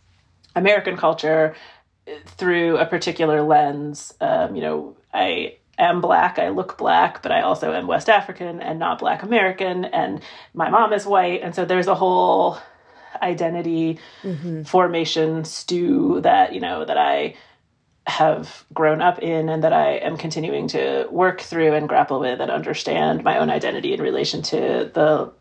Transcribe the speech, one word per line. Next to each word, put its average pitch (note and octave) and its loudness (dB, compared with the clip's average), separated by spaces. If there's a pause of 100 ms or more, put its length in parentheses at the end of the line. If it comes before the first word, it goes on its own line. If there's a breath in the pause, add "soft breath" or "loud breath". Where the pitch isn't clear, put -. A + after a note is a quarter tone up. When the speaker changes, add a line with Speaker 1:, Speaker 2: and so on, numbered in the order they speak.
(540)
Speaker 1:
American F#3+ 2
culture D#3 2 (720 loud breath)
through E3+ 0
a D#3 4
particular D#3+ 0
lens. D3 0
Um, - 0
you E2 -6
know, D2+ -6 (180)
I F#2 -2 (220)
am F3 2
Black, F3 2
I F3 0
look F#3+ -6
Black, E3+ 2
but - -4
I E3+ 2
also E3 -2
am F3+ -4
West F3 0
African F3+ 0
and D#3+ -6
not E3 -2
Black E3 -2
American, F#3 0
and - -4 (320 loud breath)
my E3 -2
mom G#3+ 4
is G3+ -2
white. F3+ 2
And F3 -8
so F3+ 0
there's F3+ 2
a F#3+ 4
whole F3+ 2 (640 loud breath)
identity E3 -2 (240 loud breath)
Speaker 2:
Mm-hmm. E3 -6
Speaker 1:
formation D#3+ 0
stew F3 0
that, - 4
you F#2 -6
know, D#2+ -4
that D2 -2
I C#2+ 0 (720 soft breath)
have - -2
grown D#3 2
up F3 2
in D#3+ -2
and D#3+ -2
that D#3+ 4
I D#3 4
am D#3+ -6
continuing D#3 -4
to C3+ -2
work F3+ 0
through D#3+ 2
and D3+ 0
grapple C#3+ 0
with B2 -2
and - -4
understand D#3 -2
my D#3+ 2
own D#3 0
identity C#3+ -2
in D3 -4
relation C#3+ -2
to - -2
the D3+ 2 (100)